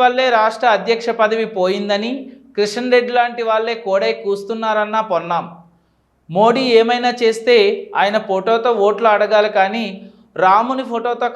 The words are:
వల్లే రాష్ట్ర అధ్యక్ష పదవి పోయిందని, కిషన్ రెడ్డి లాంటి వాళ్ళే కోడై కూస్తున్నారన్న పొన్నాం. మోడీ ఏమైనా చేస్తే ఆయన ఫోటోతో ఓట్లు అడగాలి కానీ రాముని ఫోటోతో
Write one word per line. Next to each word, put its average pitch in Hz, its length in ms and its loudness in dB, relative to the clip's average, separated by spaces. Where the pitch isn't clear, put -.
వల్లే 254 240 2
రాష్ట్ర 226 300 0
అధ్యక్ష 226 320 -2
పదవి 220 260 0
పోయిందని, 202 560 -2
కిషన్ 240 380 -2
రెడ్డి 240 220 2
లాంటి 240 320 0
వాళ్ళే 226 260 0
కోడై 196 260 0
కూస్తున్నారన్న 214 760 -4
పొన్నాం. 170 360 -2
మోడీ 233 260 2
ఏమైనా 247 300 0
చేస్తే 226 340 2
ఆయన 202 160 0
ఫోటోతో 226 440 0
ఓట్లు 214 280 0
అడగాలి 208 440 2
కానీ 208 260 0
రాముని 240 460 2
ఫోటోతో 233 460 -4